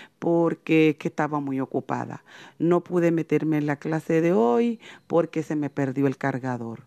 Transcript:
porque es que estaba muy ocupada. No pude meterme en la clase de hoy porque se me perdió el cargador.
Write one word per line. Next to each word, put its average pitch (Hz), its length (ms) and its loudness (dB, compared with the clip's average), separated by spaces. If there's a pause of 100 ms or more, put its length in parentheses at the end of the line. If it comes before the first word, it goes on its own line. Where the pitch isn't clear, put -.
(180)
porque 165 720 2
es 147 60 -4
que - 120 -6
estaba 151 320 -2
muy 135 200 -4
ocupada. 123 640 -6 (340)
No 170 240 2
pude 170 280 2
meterme 151 480 0
en 147 80 -2
la 143 100 -2
clase 160 440 -2
de 170 120 2
hoy 233 480 2 (260)
porque 160 360 0
se 151 140 -6
me 147 120 -2
perdió 139 380 -2
el 131 100 -2
cargador. 123 720 -6